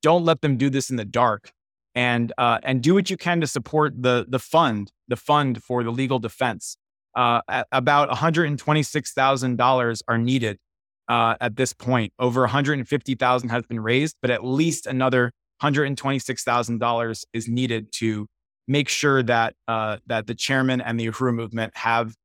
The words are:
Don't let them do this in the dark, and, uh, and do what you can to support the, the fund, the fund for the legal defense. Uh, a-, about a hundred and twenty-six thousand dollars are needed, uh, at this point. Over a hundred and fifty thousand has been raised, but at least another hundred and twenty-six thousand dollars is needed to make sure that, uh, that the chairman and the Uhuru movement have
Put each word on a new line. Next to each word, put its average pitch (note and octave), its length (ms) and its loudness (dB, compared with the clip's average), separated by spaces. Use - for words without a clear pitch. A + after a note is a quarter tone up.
Don't E3 240 4
let E3 160 2
them C#3+ 160 2
do C#3 120 2
this C3+ 200 -2
in B2+ 80 -4
the G#2+ 80 -6
dark, A2 460 0
and, A#2+ 440 0
uh, A#2 260 2
and C3 200 -2
do D#3 100 6
what G3 160 2
you F#3+ 60 -4
can F3 240 -2
to D#3 80 0
support C#3+ 540 -2
the, B2 260 2
the B2 120 -2
fund, A#2+ 520 0
the B2 80 -2
fund C3+ 480 0
for B2 200 -2
the A2+ 80 -2
legal C3 280 -2
defense. A2+ 560 -4
Uh, A#2+ 320 2
a-, A#2+ 240 -2
about C#3+ 400 2
a B2+ 40 0
hundred D#3+ 340 2
and C#3+ 100 -4
twenty-six D3+ 540 -2
thousand C3 440 0
dollars B2 520 2
are A#2 80 2
needed, A#2 400 0
uh, A#2 320 2
at A#2 160 -4
this C3 160 0
point. A#2+ 480 0
Over B2+ 240 2
a A#2 60 2
hundred C#3 300 0
and A#2+ 80 -8
fifty C3+ 280 -2
thousand B2+ 340 0
has A#2+ 140 -2
been A#2 160 -8
raised, B2+ 420 0
but B2 100 0
at A2+ 120 -2
least D3 420 0
another B2+ 460 2
hundred D3 240 2
and C#3 120 -4
twenty-six C3+ 460 -4
thousand A#2+ 360 0
dollars A#2 520 -2
is A#2 160 -6
needed A#2 460 -2
to G#2+ 340 -2
make C#3 220 0
sure C#3 340 2
that, A2+ 300 2
uh, A2 300 -2
that A2 200 -4
the A#2 60 -8
chairman C3 480 0
and A2+ 180 -4
the A2+ 80 -2
Uhuru A#2+ 280 0
movement A2+ 420 -6
have A#2 480 0